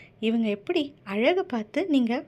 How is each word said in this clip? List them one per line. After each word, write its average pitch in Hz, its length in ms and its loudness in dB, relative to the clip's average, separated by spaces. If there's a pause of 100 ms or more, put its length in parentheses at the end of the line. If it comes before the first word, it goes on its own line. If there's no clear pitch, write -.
(200)
இவங்க 226 280 2
எப்படி 277 460 -2 (100)
அழகை 247 380 2
பார்த்து 247 460 -4
நீங்க 262 400 2